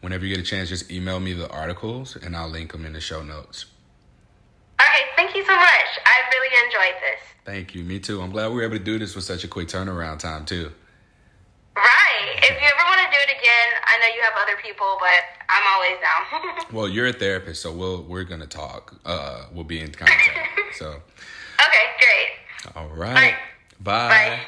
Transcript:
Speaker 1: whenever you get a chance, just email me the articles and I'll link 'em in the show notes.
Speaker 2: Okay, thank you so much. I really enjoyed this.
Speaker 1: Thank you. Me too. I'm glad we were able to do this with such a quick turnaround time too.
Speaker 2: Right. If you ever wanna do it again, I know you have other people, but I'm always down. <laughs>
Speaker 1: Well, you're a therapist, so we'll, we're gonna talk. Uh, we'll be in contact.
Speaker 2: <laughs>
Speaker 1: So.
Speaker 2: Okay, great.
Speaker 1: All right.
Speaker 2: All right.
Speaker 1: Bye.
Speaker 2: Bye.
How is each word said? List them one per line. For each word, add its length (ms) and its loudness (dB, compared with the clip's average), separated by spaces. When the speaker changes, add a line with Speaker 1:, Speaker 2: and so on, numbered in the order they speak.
Speaker 1:
whenever 220 -6
you 120 -4
get 100 -4
a 20 -4
chance, 220 -4
just 220 -8
email 280 -6
me 140 -6
the 160 -8
articles 640 -8
and 220 -10
I'll 100 -8
link 280 -10
'em 100 -12
in 80 -12
the 80 -12
show 220 -8
notes. 420 -14
Speaker 2:
Okay, 260 6
thank 200 0
you 80 -2
so 120 4
much. 340 6
I 260 6
really 220 0
enjoyed 380 0
this. 200 -4
Speaker 1:
Thank 300 -10
you. 100 -10
Me 140 -6
too. 240 -8
I'm 80 -8
glad 200 -2
we 80 -4
were 80 0
able 120 -2
to 60 -6
do 160 -2
this 160 -8
with 80 -8
such 200 -6
a 40 -10
quick 200 -8
turnaround 520 -6
time 260 -8
too. 260 -6
Speaker 2:
Right. 600 4
If 140 4
you 160 2
ever 200 4
wanna 220 4
do 140 2
it 160 -2
again, 460 4
I 120 6
know 180 2
you 60 -4
have 160 2
other 240 0
people, 380 -2
but 240 4
I'm 140 4
always 260 0
down. 680 -4
<laughs> 40 -16
Speaker 1:
Well, 160 -4
you're 200 0
a 60 0
therapist, 500 -4
so 80 -8
we'll, 320 -6
we're 220 -10
gonna 200 -14
talk. 480 -14
Uh, 480 -8
we'll 120 -12
be 160 -8
in 120 -12
contact. 680 0
Speaker 2:
<laughs> 160 -8
Speaker 1:
So. 120 -12
Speaker 2:
Okay, 1000 0
great. 760 2
Speaker 1:
All 140 -10
right. 200 -6
Speaker 2:
All 60 0
right. 200 6
Speaker 1:
Bye. 300 0
Speaker 2:
Bye. 380 6